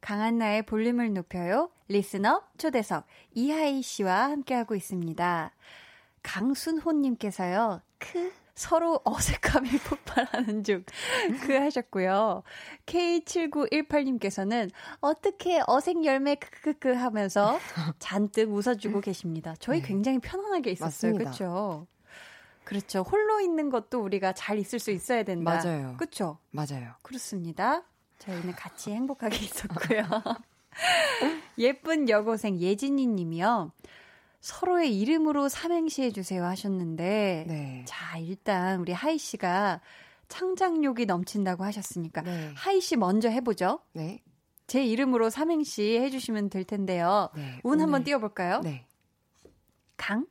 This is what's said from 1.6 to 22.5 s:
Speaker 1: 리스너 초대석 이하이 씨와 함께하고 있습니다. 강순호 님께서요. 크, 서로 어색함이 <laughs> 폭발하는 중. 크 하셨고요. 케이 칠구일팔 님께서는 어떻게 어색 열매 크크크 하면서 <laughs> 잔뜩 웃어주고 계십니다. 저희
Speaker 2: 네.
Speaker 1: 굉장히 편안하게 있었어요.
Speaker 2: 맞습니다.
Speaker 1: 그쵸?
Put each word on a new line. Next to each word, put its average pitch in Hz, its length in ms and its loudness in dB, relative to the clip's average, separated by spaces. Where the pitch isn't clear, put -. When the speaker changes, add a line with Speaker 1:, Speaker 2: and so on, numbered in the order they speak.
Speaker 1:
리스너 202 520 2
초대석 226 480 -2
이하이 285 480 0
씨와 208 480 2
함께하고 254 440 -2
있습니다. 175 760 -2
강순호 294 720 -2
님께서요. 214 880 0
크, 359 320 -4
서로 330 480 2
어색함이 - 640 2
<laughs> 254 160 0
폭발하는 226 800 -2
중. 196 220 0
크 277 120 2
하셨고요. 208 840 2
케이 339 400 2
칠구일팔 294 800 0
님께서는 214 640 0
어떻게 330 680 2
어색 311 380 4
열매 277 300 4
크크크 - 580 -2
하면서 220 680 2
<laughs> 160 240 -4
잔뜩 208 540 0
웃어주고 208 480 0
계십니다. 165 580 -6
저희 214 220 0
Speaker 2:
네. 131 80 -8
Speaker 1:
굉장히 226 300 2
편안하게 359 520 -2
있었어요. 175 440 -2
Speaker 2:
맞습니다. 147 160 -2
Speaker 1:
그쵸? 175 540 -4